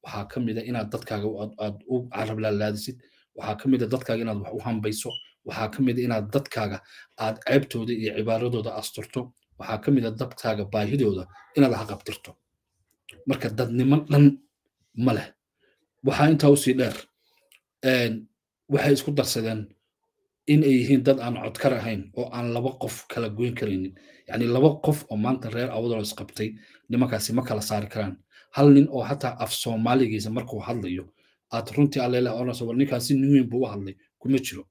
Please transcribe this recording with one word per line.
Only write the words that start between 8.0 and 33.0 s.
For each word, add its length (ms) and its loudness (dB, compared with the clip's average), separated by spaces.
cibaaradooda 580 -2
asturto, 460 -10
waxaa 200 -6
ka 120 -2
mid 160 4
ah 40 -2
dadkaaga 540 -6
baahidooda 600 -2
inaad 180 6
haqabtirto. 560 -10
Marka 240 -2
dadnimo 460 2
dhan 160 10
ma 160 2
leh. 160 -4
Waxaa 260 4
intaa 200 6
u 60 10
sii 180 2
dheer, 220 0
een, 460 0
waxay 220 4
isku 200 2
darsadeen 480 -2
in 160 8
ay 160 6
yihiin 240 4
dad 160 4
aan 240 -4
codkar 300 0
ahayn 420 -6
oo 160 -6
aan 200 -4
laba 180 -2
qof 280 -10
kala 200 -6
goyn 260 -4
karaynin. 400 -4
Yacni, 180 -2
laba 380 2
qof 260 0
oo 60 -6
maanta 340 -2
reer 200 -4
Awdal 320 -4
isqabtay, 520 -8
nimankaasi 440 0
ma 100 0
kala 180 -4
saari 280 -4
karaan. 280 -6
Hal 180 10
nin 160 10
oo 160 -4
xataa 360 -6
af 120 -4
Soomaaligiisa 800 0
markuu 300 -8
hadlayo, 440 -6
aad 240 -6
runtii 240 2
alle 200 0
leh 120 0
oonayso, 340 -6
"War, 100 -4
ninkaan 240 0